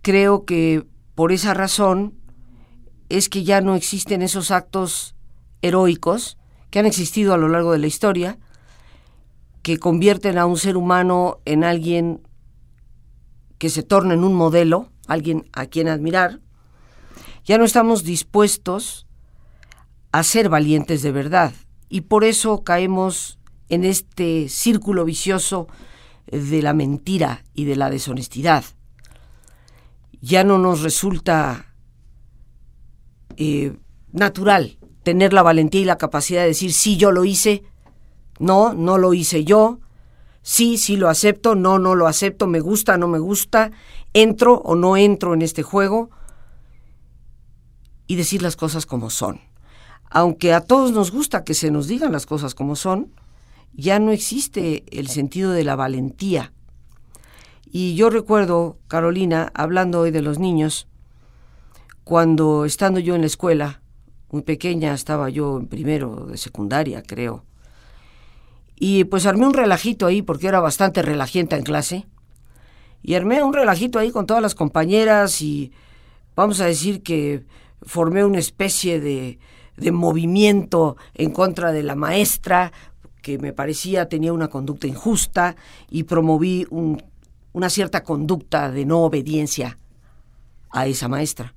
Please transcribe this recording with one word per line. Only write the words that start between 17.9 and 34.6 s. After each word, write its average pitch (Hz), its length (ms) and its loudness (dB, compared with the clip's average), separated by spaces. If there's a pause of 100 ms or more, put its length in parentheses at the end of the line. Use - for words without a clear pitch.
dispuestos 196 1040 -2 (1040)
a 156 120 2
ser 214 260 2
valientes 151 540 0
de 143 100 -2
verdad, 147 420 0 (340)
y 180 140 -6
por 214 220 2
eso 214 400 0
caemos 185 760 -2 (300)
en 175 160 0
este 165 640 -2
círculo 196 560 0
vicioso 180 640 -4 (580)
de 147 340 -2
la 147 140 0
mentira 143 680 -2 (100)
y 147 100 -6
de 139 120 -2
la 139 120 -2
deshonestidad. 135 760 -2 (1600)
Ya 185 240 2
no 196 140 6
nos 180 240 2
resulta, 156 920 -2 (1600)
eh, 147 400 -4 (360)
natural 196 640 0 (240)